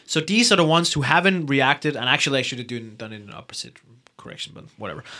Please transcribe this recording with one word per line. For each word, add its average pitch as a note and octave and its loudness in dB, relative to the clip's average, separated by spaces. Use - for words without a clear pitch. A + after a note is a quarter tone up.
So - -2
these G#3+ 2
are G3+ 6
the E3+ 6
ones E3+ 4
who D3+ 0
haven't F3 2
reacted, C#3 2
and B2 -4
actually C#3 2
I - 0
should B2 -6
have B2 -12
done, A2+ -12
done A2 -14
it G#2+ -14
in G2+ -20
the G#2+ -16
opposite - -16
correction, - -14
but - -20
whatever. F2 -10